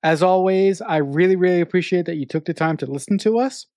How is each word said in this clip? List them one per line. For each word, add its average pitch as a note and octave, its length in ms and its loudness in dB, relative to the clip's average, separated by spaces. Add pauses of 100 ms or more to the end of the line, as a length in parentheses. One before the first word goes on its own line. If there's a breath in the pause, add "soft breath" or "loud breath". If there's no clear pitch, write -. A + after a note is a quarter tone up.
as D#3+ 200 2
always, F#3+ 580 2
I D#3+ 160 -2
really, D#3 380 2
really F3+ 260 2
appreciate F3 440 -2
that E3+ 120 -6
you C#3 100 -6
took D#3 180 -4
the E3+ 80 -4
time D#3+ 240 -2
to - 80 -6
listen C#3 340 -4
to A3 200 2
us. C4 260 -4 (120)